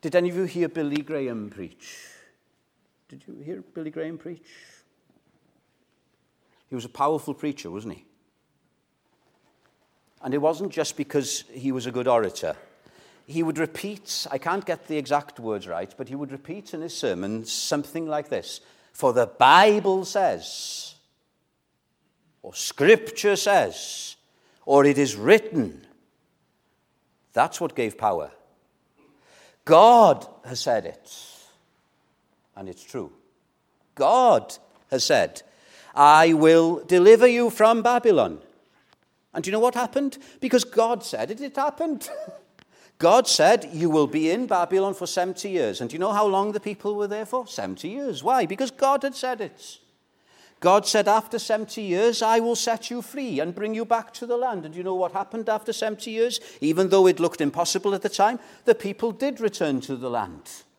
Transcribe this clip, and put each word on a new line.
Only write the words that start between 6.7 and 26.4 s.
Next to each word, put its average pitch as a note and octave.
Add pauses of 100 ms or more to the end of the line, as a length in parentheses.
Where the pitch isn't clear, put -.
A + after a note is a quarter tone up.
He -
was A#2+
a -
powerful C#3+
preacher, C#3
wasn't G#2
he? - (2250)
And C3
it C#3+
wasn't D#3+
just D#3
because -
he C3
was B2+
a B2
good B2
orator. G#2 (720)
He D#3+
would D#3+
repeat, G3
I C#3
can't F#3
get -
the D#3
exact C#3+
words G#2
right, F2
but C3
he C3
would C#3
repeat D#3+
in D#3+
his D#3+
sermons G#2+
something D#3
like D3+
this, - (320)
"For B2+
the A#2
Bible F#3+
says," - (1500)
or -
"Scripture G#3
says," - (480)
or C#3
"It C#3
is C3
written." B2 (1500)